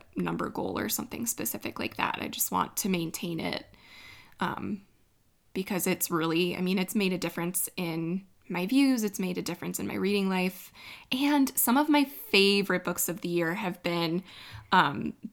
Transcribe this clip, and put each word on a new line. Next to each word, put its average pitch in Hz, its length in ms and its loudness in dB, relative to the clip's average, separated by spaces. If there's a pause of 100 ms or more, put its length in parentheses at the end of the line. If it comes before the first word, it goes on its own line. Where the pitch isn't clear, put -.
(160)
number 170 340 -2
goal - 280 -4
or 208 100 -2
something - 380 -6
specific - 540 -6
like - 180 -8
that. - 240 0
I - 60 -6
just - 240 -4
want - 260 -2
to 202 120 -2
maintain 170 500 -4
it, - 260 -6 (760)
um, 190 420 -4 (720)
because 190 340 -2
it's 180 240 -2
really, 165 440 2
I - 60 -4
mean, 185 160 2
it's 190 180 -2
made 196 180 2
a 175 40 0
difference 170 580 -4
in 165 480 -2 (240)
my 180 200 -4
views. 262 360 4
It's 208 160 -2
made 180 200 -2
a - 20 -2
difference 175 380 -6
in 196 80 -4
my 202 80 -4
reading 196 340 2
life. 185 420 -2 (400)
And 277 460 4
some 233 200 4
of 302 120 4
my 294 140 6
favorite 196 800 4
books - 260 -2
of 170 120 -6
the 175 80 -4
year 170 260 2
have 202 260 -4
been, 170 400 0 (500)
um, 151 420 4 (180)